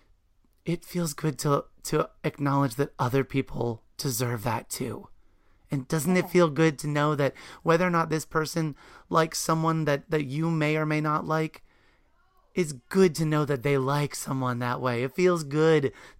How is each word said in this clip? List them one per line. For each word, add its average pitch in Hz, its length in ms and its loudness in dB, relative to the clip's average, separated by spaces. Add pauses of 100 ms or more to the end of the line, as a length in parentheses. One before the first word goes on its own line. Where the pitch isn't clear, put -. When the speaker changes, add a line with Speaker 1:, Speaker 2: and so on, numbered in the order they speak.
(640)
Speaker 1:
It 165 180 -4
feels 170 300 -6
good 156 260 -4
to, 147 260 0 (180)
to - 260 0 (140)
acknowledge 139 520 0
that 143 220 -2
other 131 260 2
people 120 600 -4 (140)
deserve 120 460 -2
that 113 260 -2
too. 131 400 -8 (600)
And 135 180 -4
doesn't 160 300 2
it 180 80 2
Speaker 2:
Yeah. - 60 -10
Speaker 1:
feel 175 180 6
good 156 300 2
to 147 80 -6
know 147 280 0
that 139 180 0 (300)
whether 170 220 4
or 180 60 2
not 165 180 0
this 160 160 -2
person 160 500 -4 (340)
likes 165 300 0
someone 160 460 0
that, 143 240 -2
that 151 160 -2
you 151 240 -2
may 156 260 0
or 156 120 -2
may 151 140 0
not 151 240 -2
like, 160 360 -4 (920)
it's 165 180 -2 (180)
good 190 260 6
to 156 100 -2
know 151 200 2
that 135 180 -2
they 143 140 2
like 139 380 -2
someone 127 440 -4
that 123 200 -4
way. 123 240 -2
It 135 100 -4
feels 180 300 2
good 151 480 4 (280)